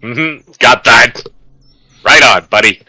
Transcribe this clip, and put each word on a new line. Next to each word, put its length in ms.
Mm-hmm. 580
Got 240
that. 380
Right 200
on, 260
buddy. 400